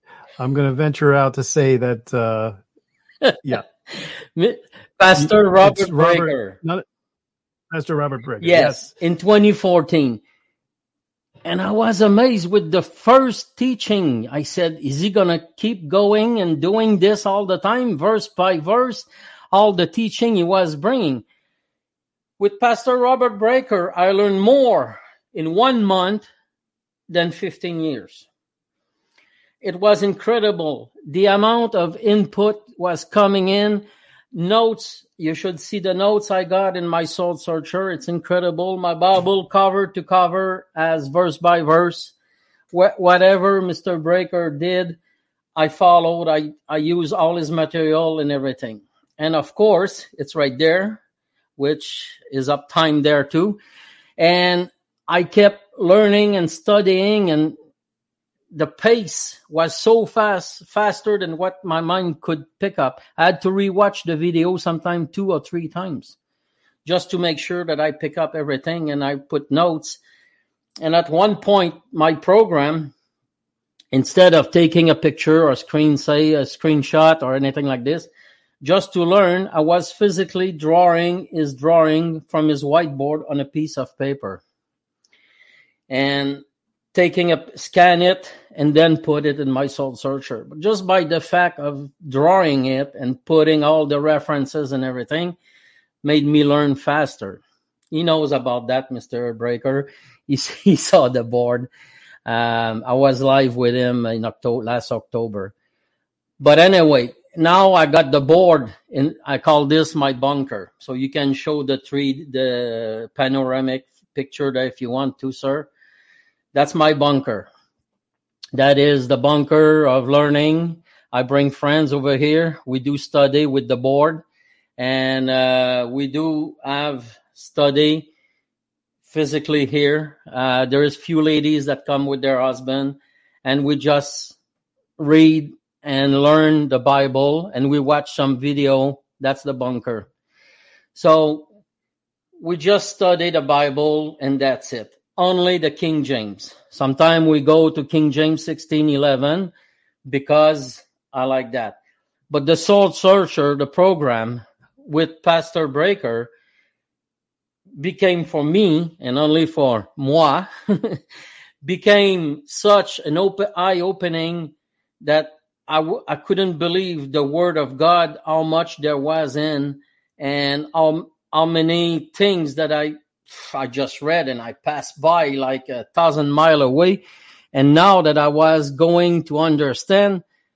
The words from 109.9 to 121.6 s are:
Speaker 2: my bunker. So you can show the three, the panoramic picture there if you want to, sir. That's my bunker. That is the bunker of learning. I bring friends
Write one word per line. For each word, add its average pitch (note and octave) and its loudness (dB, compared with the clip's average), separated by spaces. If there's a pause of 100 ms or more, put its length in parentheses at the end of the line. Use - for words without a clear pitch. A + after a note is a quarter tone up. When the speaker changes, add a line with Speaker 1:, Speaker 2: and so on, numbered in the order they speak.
Speaker 2:
my C#3 0
bunker. C3 -4
So - -14
you C3+ -6
can C#3 -2
show D3 -4
the C3+ -2
three, C#3 -6
the A#2 -6
panoramic C3 -4 (300)
picture C#3 -6
there B2+ -4
if B2 -10
you B2 -8
want C3 -6
to, C3 -8
sir. C#3 -6 (840)
That's C#3+ 0
my D#3 4
bunker. C3+ -2 (1040)
That C3+ 4
is C#3+ 2
the C3 2
bunker D3+ 4
of B2+ 2
learning. D3+ 0 (280)
I B2 -2
bring C#3 0
friends D3 0